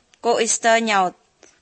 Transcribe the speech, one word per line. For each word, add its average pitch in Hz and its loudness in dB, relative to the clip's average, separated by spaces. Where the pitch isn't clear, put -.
Ko 233 0
Ester 226 0
nyaut, 196 0